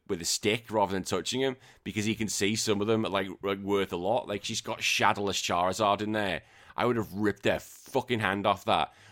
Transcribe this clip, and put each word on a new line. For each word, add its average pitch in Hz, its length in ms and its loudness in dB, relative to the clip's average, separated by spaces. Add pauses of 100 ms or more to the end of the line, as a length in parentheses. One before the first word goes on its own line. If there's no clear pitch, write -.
with 92 140 -4
a 85 40 -8
stick 110 460 0
rather 104 220 2
than 92 100 -2
touching 95 380 -2
him 135 160 0 (280)
because 104 200 -2
he 110 100 2
can 107 140 -2
see 101 260 0
some 110 260 0
of 104 60 0
them 110 180 2
are, 90 60 -2
like, 98 180 -2 (140)
like, 98 160 -2
worth 98 340 0
a 92 40 -4
lot. 95 320 0
Like, 101 160 -6
she's 113 160 -6
got 113 220 -6
Shadowless 101 600 2
Charizard 98 580 2
in 107 120 -4
there. 101 300 -2 (340)
I 95 80 0
would 120 120 2
have 92 160 -4
ripped 101 300 -2
their 90 180 2
fucking - 600 -4
hand 101 260 0
off 98 200 2
that. 87 280 2 (180)